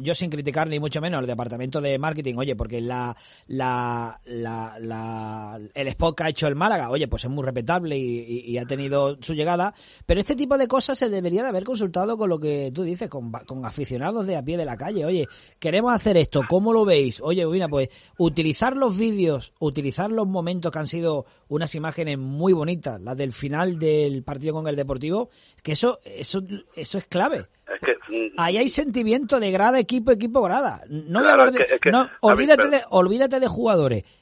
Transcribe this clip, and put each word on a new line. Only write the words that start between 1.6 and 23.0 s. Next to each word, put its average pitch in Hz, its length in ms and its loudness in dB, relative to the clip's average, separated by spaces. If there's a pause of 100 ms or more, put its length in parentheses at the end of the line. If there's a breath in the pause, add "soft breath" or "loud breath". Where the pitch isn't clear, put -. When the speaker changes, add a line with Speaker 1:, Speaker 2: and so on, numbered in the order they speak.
Speaker 1:
de 139 160 0
marketing, 147 420 -4
oye, 131 180 -4
porque 113 240 -6
la, 123 340 -6 (320 soft breath)
la, 123 800 -4
la, 113 540 -8
la, 110 800 -10 (120)
el 139 140 -6
spot 165 300 -2
que 160 80 -4
ha 160 60 -2
hecho 151 180 -2
el 143 80 0
Málaga, 170 340 0
oye, 139 160 0
pues 110 160 -6
es 123 80 -6
muy 139 140 -6
respetable 143 520 -2
y, 123 220 -4
y, 120 220 -8 (100)
y 120 80 -2
ha 120 80 -6
tenido 139 560 0
su 165 120 -6
llegada, 175 400 0 (300 soft breath)
pero 175 140 2
este 240 160 -2
tipo 269 240 2
de 262 80 2
cosas 254 320 0
se 240 100 0
debería 190 360 0
de 269 60 -2
haber 185 120 -2
consultado 208 560 -2
con 214 120 -2
lo 160 100 0
que 143 340 -2
tú 180 80 -4
dices, 180 260 -6
con 120 240 -10
va-, 117 140 -12
con 131 180 -10
aficionados 147 640 -4
de 185 100 -2
a 139 60 -4
pie 156 140 -4
de 165 80 -2
la 123 120 -6
calle, 165 300 -6
"Oye, 170 220 0 (320 loud breath)
queremos 208 320 2
hacer 208 240 4
esto, 147 320 4
¿cómo 202 240 4
lo 226 120 6
veis?". 143 360 4
Oye, 165 260 0
mira, 175 220 0
pues 139 220 0 (280 soft breath)
utilizar 170 580 2
los 233 220 2
vídeos, 190 600 0
utilizar 151 500 -2
los 220 160 0
momentos 175 460 -2
que 160 80 -8
han 143 80 -4
sido 160 380 -2 (200 soft breath)
unas 151 300 -4
imágenes 156 420 -4
muy 147 360 2
bonitas, 151 460 -2